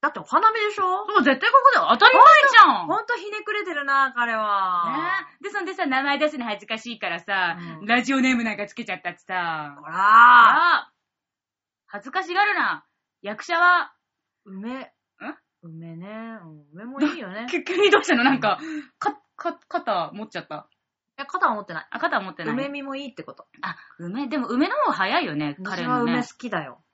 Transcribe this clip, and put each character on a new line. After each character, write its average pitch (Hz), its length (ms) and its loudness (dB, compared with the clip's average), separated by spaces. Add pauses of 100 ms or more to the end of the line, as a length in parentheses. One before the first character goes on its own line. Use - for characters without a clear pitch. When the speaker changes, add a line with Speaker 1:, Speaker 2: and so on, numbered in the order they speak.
Speaker 1:
だ 294 80 -2
っ - 20 -8
て - 80 -12
お - 40 -14
花 403 280 2
見 453 80 -4
で 415 120 -2
し 415 80 -10
ょ？ 381 300 -2
Speaker 2:
そ 415 120 2
う、 - 20 0
絶 269 160 2
対 415 100 0
こ 539 140 6
こ 554 100 8
だ - 80 2
よ。 156 100 -2
当 240 60 2
た 427 120 8
り 508 60 4
前 480 80 10 (280)
じ 466 80 8
ゃ 349 120 10
ん。 226 80 0
Speaker 1:
ほ 180 40 -8
ん - 40 -10
と、 311 60 -2
ほ 427 80 -2
ん 427 40 -12
と 480 100 -6
ひ 403 160 -12
ね 427 120 -10
く 415 100 -8
れ 415 100 -4
て 370 100 -8
る 294 120 -6
な、 269 280 0
彼 233 220 -4
は。 214 880 -4 (180)
Speaker 2:
ね。 - 0 -
で、 392 80 -10
そ 415 120 -6
ん 349 40 -6
で 370 80 -8
さ、 349 120 -4
名 269 180 -2
前 285 160 -2
出 302 80 0
す 302 100 -6
の 247 80 -10
恥 214 140 -8
ず 208 80 -20
か 220 100 -6
し 233 140 -14
い 220 80 -14
か 196 80 -6
ら 175 140 -6
さ、 180 360 -4 (220)
Speaker 1:
う - 40 -16
ん。 - 20 -14
Speaker 2:
ラ 240 180 0
ジ 269 100 -2
オ 269 60 0
ネ 262 140 2
ー - 20 0
ム 233 80 -2
な 214 120 -6
ん - 20 -14
か 202 100 -8
つ - 60 -20
け 233 100 -12
ち 208 80 -10
ゃ 185 60 -8
っ 185 40 -18
た 175 100 -10
っ - 20 -16
て - 60 -20
さ。 160 600 -8
Speaker 1:
こ 160 80 -20
ら 160 60 -14
ー。 175 40 -6
Speaker 2:
あ 240 920 8
ー。 - 20 -20 (960)
恥 202 160 -14
ず 262 80 -16
か 381 120 -4
し 339 100 -8
が 392 100 2
る 415 120 0
な。 196 280 -4 (380)
役 208 220 -12
者 339 140 -4
は？ 349 360 2 (520)
Speaker 1:
梅。 202 280 -14
Speaker 2:
ん？ 254 180 -14 (720)
Speaker 1:
梅 165 320 -18
ね。 220 480 -16
う 165 40 -20
ん、 151 260 -20
梅 190 120 -18
も 269 160 -10
い 302 160 -4
い - 20 -16
よ 202 100 -14
ね。 220 200 -12
Speaker 2:
<laughs> 349 160 -6
急 349 120 -4
に 403 120 4
ど 403 100 4
う - 40 -6
し - 40 -8
た 349 80 2
の？ 240 80 0
な 269 100 2
ん 254 60 -4
か、 208 220 -2
Speaker 1:
う - 20 -16
ん。 311 200 -12 (160)
Speaker 2:
か-、 415 180 -6 (180)
か-、 330 220 -10 (100)
肩 185 460 -6
持 208 120 -12
っ - 40 -20
ち - 80 -12
ゃ 156 60 -10
っ - 40 -20
た。 151 200 -16 (500)
Speaker 1:
い 269 40 -12
や、 277 40 -8
肩 370 220 -2
は 233 80 0
持 208 60 -10
っ 202 40 -14
て 170 80 -16
な 160 80 -10
い。 - 80 -20
Speaker 2:
あ、 - 80 -12
肩 302 200 -2
は 196 60 -2
持 190 60 -10
っ 190 60 -18
て - 80 -12
な 220 80 -6
い。 - 20 -4
Speaker 1:
梅 269 160 -6
見 285 140 -12
も 269 120 -12
い 277 120 -12
い - 20 -14
っ 233 60 -20
て 165 80 -14
こ - 100 -18
と。 - 140 -20 (160)
Speaker 2:
あ、 180 140 -10 (200)
梅、 202 300 -8
で 294 100 -6
も 247 100 -4
梅 269 220 -2
の 494 60 -4
方 587 160 0
が - 20 -4
早 208 260 -2
い 330 60 -4
よ 202 100 -6
ね、 147 220 -6
Speaker 1:
私 185 80 -14
は 196 100 -8
Speaker 2:
彼 175 120 -8
の 151 180 -2
ね。 240 80 -2
Speaker 1:
梅 - 80 -2
好 - 60 -8 (100)
き 240 140 -12
だ 165 120 -6
よ。 127 200 -18 (100)